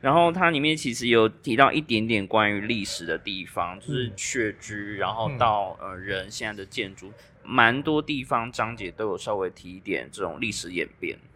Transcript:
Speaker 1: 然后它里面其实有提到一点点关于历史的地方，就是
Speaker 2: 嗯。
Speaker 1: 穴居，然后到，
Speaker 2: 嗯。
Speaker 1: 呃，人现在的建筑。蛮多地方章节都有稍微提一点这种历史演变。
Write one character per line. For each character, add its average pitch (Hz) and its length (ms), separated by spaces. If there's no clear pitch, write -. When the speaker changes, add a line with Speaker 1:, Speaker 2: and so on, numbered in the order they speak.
Speaker 1:
然 135 120
后 170 180
它 170 200
里 147 80
面 156 180
其 131 160
实 117 140
有 113 200
提 110 280
到 135 160
一 156 100
点 113 240
点 110 220
关 107 240
于 101 100
历 107 240
史 - 200
的 80 120
地 92 280
方， 92 340
就 - 80
是 127 200
Speaker 2:
嗯。 104 100
Speaker 1:
穴 110 420
居， 104 380
然 98 160
后 113 240
到， 107 440
Speaker 2:
嗯。 95 100
Speaker 1:
呃， 92 60
人 95 320
现 113 180
在 107 60
的 98 120
建 98 280
筑。 95 180
蛮 120 340
多 151 200
地 143 220
方 117 280
章 117 240
节 98 160
都 107 160
有 92 100
稍 107 200
微 92 140
提 90 220
一 95 60
点 90 320
这 101 100
种 82 200
历 110 100
史 - 200
演 82 160
变。 73 180